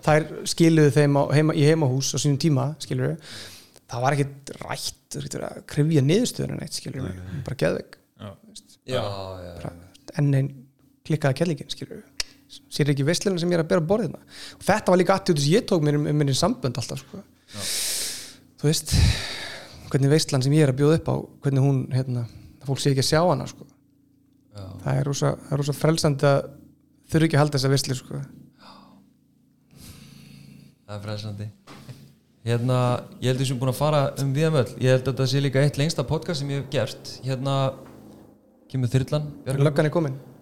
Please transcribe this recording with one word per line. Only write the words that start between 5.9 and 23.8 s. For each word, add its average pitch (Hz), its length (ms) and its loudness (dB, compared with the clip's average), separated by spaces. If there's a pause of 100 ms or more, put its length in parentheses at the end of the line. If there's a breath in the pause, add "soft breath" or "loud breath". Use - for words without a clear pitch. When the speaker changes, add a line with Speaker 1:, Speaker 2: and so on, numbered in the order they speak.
Speaker 1:
niðurstöðuna 165 580 0
neitt, - 140 -10
skilurðu 131 300 -10
Speaker 2:
Nei, - 100 -8
Speaker 1:
mig. 92 200 -12
Speaker 2:
nei. 143 100 -8
Speaker 1:
Bara 135 120 -6
geðveik. - 420 -4 (220)
Speaker 3:
Já. 101 120 -14
Speaker 1:
Þú - 160 -20
veist. - 380 -20
Speaker 4:
Já, 127 100 -6
Speaker 3:
Já. 117 80 -2
Speaker 4:
já, 95 400 -10
já. 87 180 -14
Speaker 1:
Bara - 120 -12 (440)
enn 143 180 2
ein 135 140 0 (560)
klikkaða 151 300 0
kellingin, 165 340 -4
skilurðu. - 340 -12 (680 loud breath)
Sér 147 220 0
ekki 139 100 0
veisluna 180 360 0
sem 170 120 0
ég 170 80 2
er 160 60 0
að - 20 -14
bera 185 160 2
á 151 60 -4
borðið 202 180 2
hérna. - 120 -8 (360 loud breath)
Og - 80 -20
þetta 165 240 0
var 185 100 6
líka 185 220 4
attitúd 170 200 0
sem 143 120 2
ég 214 160 4
tók 175 160 2
mér 147 120 2
um, 147 120 0
um 151 80 0
minni 147 180 2
sambönd 170 440 -2
alltaf, - 260 -8
sko. - 160 -16 (320 loud breath)
Speaker 3:
Já. 101 80 -16 (1000 loud breath)
Speaker 1:
Þú - 140 -10
veist, - 220 -2 (1000 loud breath)
hvernig 139 180 4
veislan 147 320 2
sem 139 120 2
ég 156 100 6
er 131 80 4
að 127 80 -2
bjóða 147 220 6
upp - 100 -6
á, 131 40 2 (280)
hvernig 135 180 2
hún, 135 300 2
hérna, 127 340 -2 (360 loud breath)
að 127 80 -12
fólk 135 100 -2
sé 143 140 2
ekki 131 100 2
að - 80 0
sjá 156 160 4
hana, 143 200 0
sko. - 180 -18 (920)